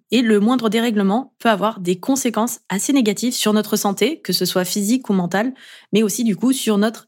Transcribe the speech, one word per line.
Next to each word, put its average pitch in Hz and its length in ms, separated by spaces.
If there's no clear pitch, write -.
et 247 120
le 220 180
moindre 233 300
dérèglement 220 680
peut 233 120
avoir 214 280
des 180 220
conséquences 240 680
assez 196 240
négatives 247 420
sur 214 180
notre 214 240
santé, 208 440
que - 120
ce 185 140
soit 180 180
physique 208 440
ou 208 40
mentale, 196 420
mais 214 100
aussi 220 220
du 208 120
coup 262 160
sur 220 260
notre 220 300